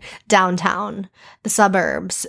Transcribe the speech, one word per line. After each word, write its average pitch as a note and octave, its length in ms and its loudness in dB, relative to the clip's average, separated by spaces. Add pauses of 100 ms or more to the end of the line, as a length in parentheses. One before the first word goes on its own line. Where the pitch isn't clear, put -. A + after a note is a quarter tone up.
(280)
downtown, F#3 840 0 (340)
the G#3+ 60 -4
suburbs, F#3 800 0